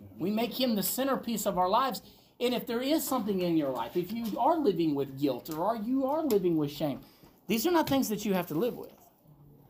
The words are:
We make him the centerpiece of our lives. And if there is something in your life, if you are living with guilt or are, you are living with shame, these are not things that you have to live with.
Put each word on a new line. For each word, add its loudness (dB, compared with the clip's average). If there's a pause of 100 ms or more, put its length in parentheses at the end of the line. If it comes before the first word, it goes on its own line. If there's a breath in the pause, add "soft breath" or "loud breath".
(200)
We -2
make -2
him 2
the 0
centerpiece -2
of 0
our 2
lives. 0 (360 loud breath)
And 0
if -4
there -2
is 2
something 0
in 2
your 2
life, -4
if -2
you -4
are 4
living 2
with -2
guilt 0
or -4
are, 2
you -2
are 0
living 4
with 2
shame, -4 (480 loud breath)
these 0
are 2
not 2
things 2
that -4
you 2
have 0
to -6
live -2
with. -14 (800)